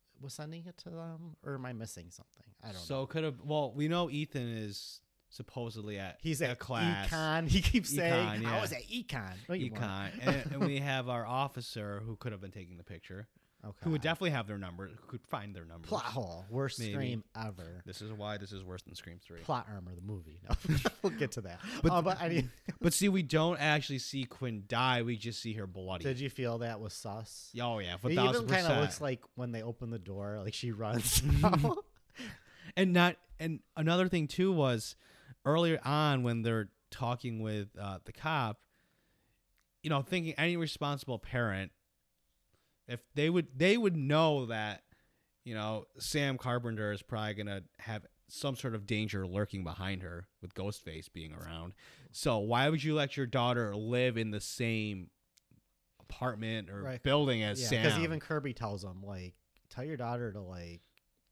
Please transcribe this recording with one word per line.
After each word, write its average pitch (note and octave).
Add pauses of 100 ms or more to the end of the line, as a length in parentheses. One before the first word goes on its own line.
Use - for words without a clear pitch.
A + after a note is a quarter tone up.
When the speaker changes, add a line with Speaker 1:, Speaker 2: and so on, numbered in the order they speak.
(200)
Speaker 1:
was C3+
sending E3
it F3
to F3
them, E3
or C#3
am C3
I B2+
missing G#2+
something? - (180)
I A2+
don't F2+
Speaker 2:
So C3+
Speaker 1:
know. C3+
Speaker 2:
could D#3+
have, C#3
well, D3
we D3
know E3+
Ethan C#3+
is A2 (280)
supposedly A2
at F#2+
Speaker 1:
He's D#3
Speaker 2:
a C3
Speaker 1:
at B2
Speaker 2:
class. -
Speaker 1:
Econ. D#3+
<laughs> -
He F#3
keeps -
saying, -
Speaker 2:
Econ, A2+
Speaker 1:
"I -
Speaker 2:
yeah. A2
Speaker 1:
was -
at -
Econ." B2 (160)
No, F3
you C3
weren't. A#2+
Speaker 2:
Econ. G2 (120)
And, -
and G3
Speaker 1:
<laughs> -
Speaker 2:
we C#3
have C3+
our A#2+
officer A#2
who A2+
could A#2+
have F#2+
been G2
taking F2+
the E2+
picture. F#2 (340)
Speaker 1:
Okay. G#2
Speaker 2:
Who E3
would D#3
definitely D#3+
have B2
their G#2
number, F#2
who -
could A#2
find G#2
their E2+
numbers. E2
Speaker 1:
Plot D#3
hole. G2
Worst C3
Speaker 2:
Maybe. A2
Speaker 1:
Scream B2 (140)
ever. F2+
Speaker 2:
This F2+
is G#2+
why G#2
this G2
is F#2+
worse F2+
than -
Scream F2
Three. E2+
Speaker 1:
Plot B2+
armor, F2+
the E2+
movie. F2+
No. - (340)
<laughs> -
We'll G3+
get D3
to A2+
that. F3 (220)
Speaker 2:
But E3+
Speaker 1:
Uh, F3
but F3
any E3 (160)
Speaker 2:
<laughs> -
but E3+
see, G3+
we F#3
don't D#3
actually D3
see C3+
Quinn A2+
die. A#2+
We A#2
just A2+
see A2+
her G#2
bloody. F#2
Speaker 1:
Did C3
you C3+
feel A#2
that A#2
was G#2+
sus? -
Speaker 2:
Oh, A#2+
yeah, F2
Speaker 1:
It B2+
even F3
kinda B2+
Speaker 2:
a B2+
thousand -
percent. E3
Speaker 1:
looks -
like C3 (140)
when B2
they A2+
open A#2
the A#2
door, G2+
like, G#2+
she A#2+
runs A2
<laughs> -
Speaker 2:
Mm-hmm. C#3+
Speaker 1:
out. F#4+ (960)
Speaker 2:
And F#3
not, F3 (220)
and D#3+ (160)
another F3
thing, E3+
too, F#3
was C3 (480)
earlier D#3+
on C#3+
when A#2
they're A2 (200)
talking A#2+
with, G#2+ (100)
uh, G2
the -
cop, C#3 (1200)
you D#3
know, C#3+
thinking E3
any E3+
responsible C#3+
parent, G2+ (1120)
if A#2+ (140)
they D3+
would, F3 (100)
they F#3
would G3
know C#3+
that, G#2+ (640)
you A#2
know, G#2+ (120)
Sam C#3
Carpenter A#2
is G2
probably G#2+
gonna G2+ (160)
have G#2+ (240)
some C3+
sort A#2+
of G#2
danger G#2
lurking G2
behind F#2
her F2 (160)
with F2+
Ghostface F2+
being D#2+
around. E2 (380)
So A#2
why A#2
would D#3
you D#3
let C#3
your C3+
daughter A#2+
live A#2+
in A2
the G#2
same G#2+ (920)
apartment A2
or G2
Speaker 1:
Right. B2+
Speaker 2:
building C3+
as G#2
Speaker 1:
Yeah, A#2+
'cause -
Speaker 2:
Sam? E3
Speaker 1:
even D#3+
Kirby C#3+
tells G2+
him, F#2+
like, F#2 (340)
Tell B2+
your D#3
daughter A#2+
to, G#2
like, F2 (500)